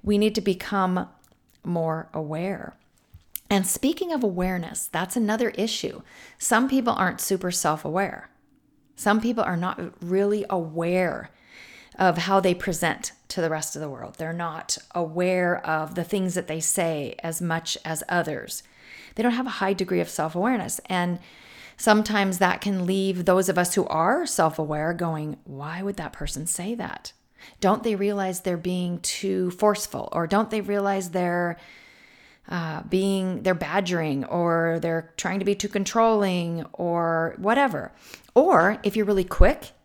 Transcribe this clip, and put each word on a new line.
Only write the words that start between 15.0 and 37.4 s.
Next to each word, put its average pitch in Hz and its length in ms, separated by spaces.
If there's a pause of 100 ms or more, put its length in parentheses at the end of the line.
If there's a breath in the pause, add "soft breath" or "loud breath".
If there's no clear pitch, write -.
of 156 280
the 175 100
things 185 300
that 175 120
they 160 140
say 160 640
as 165 200
much 165 420
as 160 240
others. 160 540 (520 loud breath)
They 220 80
don't 240 100
have 254 140
a 226 140
high 196 140
degree 180 260
of 170 80
self-awareness. 180 760
And 180 320 (580 loud breath)
sometimes 208 640
that 185 240
can 190 240
leave 190 400
those 185 240
of 180 80
us 180 160
who 185 140
are 220 360
self-aware 156 680
going, 160 500
"Why 156 380
would 196 140
that 160 180
person 151 320
say 190 300
that?" - 360 (480 loud breath)
Don't 208 220
they 220 140
realize 196 440
they're 180 160
being 175 440
too 185 500
forceful? 202 640
Or 165 140
don't 208 220
they 214 140
realize 196 480
they're 175 480 (880 loud breath)
uh, 160 340
being, 190 600
they're 185 120
badgering 165 680
or 165 560
they're 165 360
trying 190 220
to 190 60
be 202 100
too 202 140
controlling 190 1040
or 165 640
whatever. 226 540 (420 loud breath)